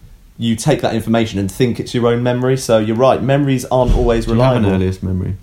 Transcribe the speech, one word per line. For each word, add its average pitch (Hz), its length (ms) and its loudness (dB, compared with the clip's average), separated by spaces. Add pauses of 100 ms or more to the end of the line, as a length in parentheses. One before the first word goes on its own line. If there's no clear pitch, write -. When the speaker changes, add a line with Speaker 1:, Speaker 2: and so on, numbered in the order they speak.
(360)
Speaker 1:
you 117 200 -2
take 135 240 0
that 113 140 -2
information 110 440 -2
and 98 120 -2
think 120 280 -2
it's - 160 -8
your 120 140 0
own 120 140 0
memory. 127 340 0
So 117 220 2
you're 110 180 -2
right, 120 260 2
memories 135 440 0
aren't 127 280 2
always 117 320 2
Speaker 2:
Do 113 80 0
you 117 60 4
have 127 160 4
an 113 60 0
Speaker 1:
reliable. 95 200 2
Speaker 2:
earliest 92 200 -4
memory? 95 400 -4